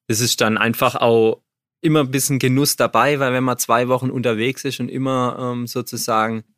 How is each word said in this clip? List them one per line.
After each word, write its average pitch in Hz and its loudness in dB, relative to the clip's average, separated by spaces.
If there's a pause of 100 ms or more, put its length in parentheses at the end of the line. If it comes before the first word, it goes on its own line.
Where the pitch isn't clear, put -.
es 110 -2
ist 120 0
dann 110 2
einfach 117 0
auch 113 2 (400)
immer 156 4
ein 131 0
bisschen 135 0
Genuss 131 2
dabei, 127 2
weil 131 0
wenn 127 0
man 123 0
zwei 120 0
Wochen 127 0
unterwegs 120 -2
ist 131 -6
und 123 -6
immer, 131 -2
ähm, 123 -6
sozusagen 113 -4 (140)